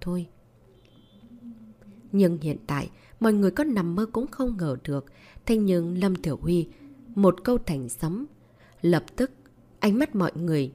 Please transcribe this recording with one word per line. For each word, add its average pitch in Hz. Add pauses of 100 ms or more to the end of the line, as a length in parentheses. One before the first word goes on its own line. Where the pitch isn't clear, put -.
thôi. 175 (1900)
Nhưng 180
hiện 151 (100)
tại, 143 (300)
mọi 226
người 202
có 285
nằm 190
mơ 214
cũng 226
không 247
ngờ 156
được. 139 (420)
Thế 226
nhưng 180
Lâm 185
Thiểu 160
Huy, 170 (460)
một 185
câu 240
thành 139
sấm. 180 (560)
Lập 170 (120)
tức, 262 (500)
ánh 208
mắt 285
mọi 185
người 156